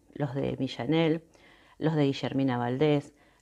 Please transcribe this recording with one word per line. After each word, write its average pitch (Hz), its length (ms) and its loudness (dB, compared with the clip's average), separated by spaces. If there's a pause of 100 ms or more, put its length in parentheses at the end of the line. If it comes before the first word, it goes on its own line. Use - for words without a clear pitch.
(140)
los 135 220 -4
de 131 220 -2
Millanel, 151 680 0 (560)
los 160 160 0
de 151 100 4
Guillermina 135 520 0
Valdés, 143 560 0 (280)